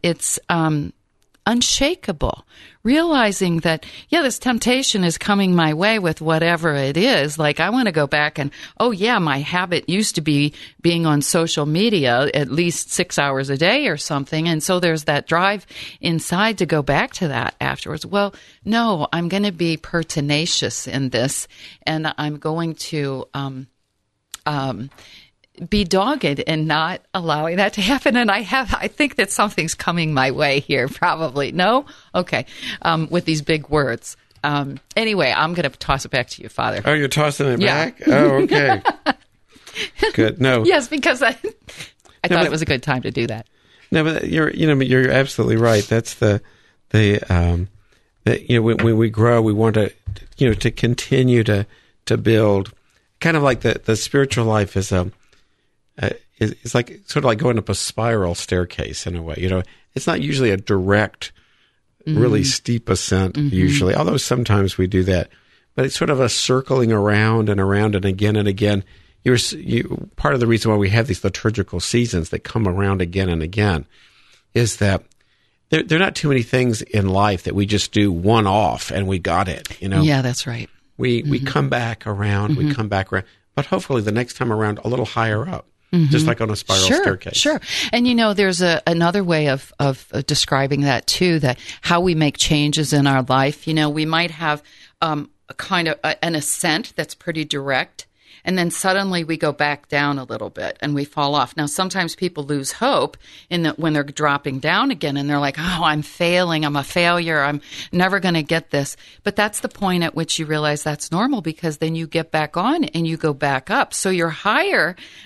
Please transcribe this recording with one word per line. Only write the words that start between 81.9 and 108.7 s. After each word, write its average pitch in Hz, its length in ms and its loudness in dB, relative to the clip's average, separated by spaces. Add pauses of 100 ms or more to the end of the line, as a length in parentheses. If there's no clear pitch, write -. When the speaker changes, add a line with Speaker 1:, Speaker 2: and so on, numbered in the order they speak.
Speaker 2:
around, 104 500 0
we 135 80 0
Speaker 1:
Mm-hmm. 147 100 0
Speaker 2:
come 110 140 -4
back 98 240 -2
around, 95 140 -2 (280)
but 143 120 -2
hopefully 175 340 -2
the 104 120 -2
next 120 260 -4
time 123 140 -2
around 107 320 -2
a - 40 -4
little 123 160 -2
higher 113 420 -2
up, 175 200 -8 (260)
Speaker 1:
Mm-hmm. 165 200 4
Speaker 2:
just 151 120 4
like - 160 0
on 110 100 0
a 107 60 -2
spiral 98 300 0
Speaker 1:
Sure, 294 160 4
Speaker 2:
staircase. - 340 -2
Speaker 1:
sure. 294 240 0 (320)
And, 240 140 2
you 247 80 2
know, 226 180 4
there's 185 300 2
a, 170 240 2
another 170 380 2
way 160 240 2
of, 135 320 -4
of, 139 320 0
uh, 117 120 -4
describing 139 580 0
that, 135 260 0
too, 170 320 2
that 131 180 0 (220)
how 175 200 2
we 180 140 2
make 151 240 2
changes 147 540 0
in 143 160 4
our 135 200 2
life. 135 380 0
You 160 80 -2
know, 151 160 2
we 156 160 -2
might 165 240 0
have, 151 320 -4 (400)
um, 156 280 -2 (180)
a - 60 -20
kind 175 340 -2
of 151 160 -4
a, 156 200 -4
an 170 120 -2
ascent 160 580 -2
that's - 220 -8
pretty 156 280 -6
direct, 139 600 -4 (360)
and 185 140 -2
then 175 140 0
suddenly 190 520 -2
we 160 140 -4
go 156 160 0
back 147 360 -4
down 143 300 0
a 131 60 -8
little 110 240 -8
bit - 320 -10
and 147 140 -2
we 143 100 -2
fall 143 300 -2
off. 135 240 0
Now, 147 80 -2
sometimes 180 500 -4
people 175 260 -4
lose 139 300 -6
hope 214 460 -2 (320)
in 175 140 0
that 156 140 -2
when 156 140 0
they're 147 100 2
dropping 143 580 -4
down 185 300 0
again 147 280 -4
and 143 100 -4
they're 147 120 0
like, 139 180 -2
"Oh, 170 240 -4
I'm 151 180 2
failing. 170 640 0
I'm 147 120 -2
a 139 60 -2
failure. 170 600 0
I'm 147 180 -2 (320)
never 185 260 2
gonna 170 240 0
get 165 280 -4